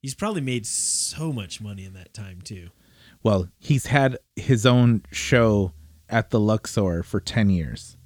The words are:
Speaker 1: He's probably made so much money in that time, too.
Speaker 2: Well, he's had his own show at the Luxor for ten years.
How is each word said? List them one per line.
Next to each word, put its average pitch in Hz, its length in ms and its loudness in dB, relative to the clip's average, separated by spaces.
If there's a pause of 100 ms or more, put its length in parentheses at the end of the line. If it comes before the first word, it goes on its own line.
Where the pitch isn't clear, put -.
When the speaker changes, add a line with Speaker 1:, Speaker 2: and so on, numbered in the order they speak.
Speaker 1:
He's 135 140 -10
probably 202 260 -4
made 123 240 -4
so - 680 -4
much 101 260 -10
money 104 240 -12
in 95 100 -16
that 92 200 -20
time, 95 280 -14
too. 90 280 -16 (540)
Speaker 2:
Well, 98 260 2 (100)
he's - 280 0
had 135 320 2 (180)
his 120 280 0
own 123 360 6 (100)
show 107 640 2 (340)
at 113 220 -2
the 117 100 2
Luxor 104 640 0
for - 160 -4
ten 107 300 0
years. 78 560 -4